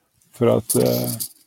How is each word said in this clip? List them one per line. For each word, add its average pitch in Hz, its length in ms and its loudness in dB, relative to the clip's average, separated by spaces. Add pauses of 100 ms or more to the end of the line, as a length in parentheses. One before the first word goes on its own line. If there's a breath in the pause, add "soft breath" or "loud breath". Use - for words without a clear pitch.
(320 soft breath)
för 120 140 0
att, 117 280 0
eh, 123 340 0 (380)